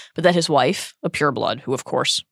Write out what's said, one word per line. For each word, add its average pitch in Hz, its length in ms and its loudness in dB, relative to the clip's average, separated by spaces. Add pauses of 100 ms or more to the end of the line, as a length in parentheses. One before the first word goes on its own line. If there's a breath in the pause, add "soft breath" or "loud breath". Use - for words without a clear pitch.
(140 loud breath)
but 165 100 -2
that 175 100 6
his 170 140 2
wife, 147 540 0
a 165 80 -4
pureblood, 117 500 -2
who 127 140 -4
of - 100 -6
course - 480 -2